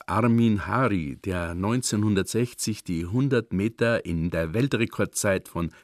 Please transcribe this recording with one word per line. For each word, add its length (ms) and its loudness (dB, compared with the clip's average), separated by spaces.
Armin 600 2
Hari, 500 0
der 380 -4
neunzehnhundertsechzig 1300 0
die 220 -2
hundert 480 0
Meter 500 0
in 240 -2
der 240 -2
Weltrekordzeit 960 0
von 220 -4